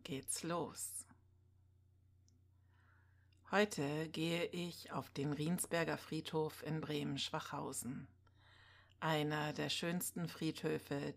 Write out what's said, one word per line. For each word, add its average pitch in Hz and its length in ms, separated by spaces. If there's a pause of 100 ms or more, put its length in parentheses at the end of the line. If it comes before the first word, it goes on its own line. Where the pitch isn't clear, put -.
geht's - 400
los. - 600 (2500)
Heute 160 580
gehe 165 380
ich 175 460
auf 147 180
den 143 240
Riensberger 160 640
Friedhof 156 640
in 156 180
Bremen-Schwachhausen, 147 1300 (920)
einer 151 520
der 147 160
schönsten 175 580
Friedhöfe, 151 920